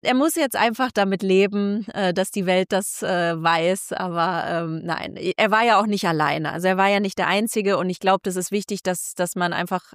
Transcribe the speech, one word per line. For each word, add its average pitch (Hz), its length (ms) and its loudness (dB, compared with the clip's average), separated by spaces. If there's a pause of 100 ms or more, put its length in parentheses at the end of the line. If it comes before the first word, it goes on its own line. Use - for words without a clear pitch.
er 247 120 2
muss 294 180 4
jetzt 285 220 0
einfach 233 360 0
damit 196 300 2
leben, 202 680 2
äh, 185 220 0
dass 185 200 -2
die 185 160 -2
Welt 185 240 2
das, - 320 -2
äh, 170 360 0
weiß, 165 540 0
aber, 170 540 -2
ähm, 165 360 -4
nein, - 320 -6
er 202 360 0
war 220 120 4
ja 220 160 6
auch 214 60 2
nicht 208 220 0
alleine, 151 440 0
also 180 180 0
er 190 80 2
war 196 100 4
ja 202 120 2
nicht 196 200 -4
der 175 80 0
Einzige 202 500 0
und 180 100 0
ich 180 120 -4
glaub, 190 240 2
das 185 120 -4
ist 180 140 -4
wichtig, 202 320 -4
dass, - 320 -4
dass - 220 -4
man 175 180 -2
einfach, 180 420 -4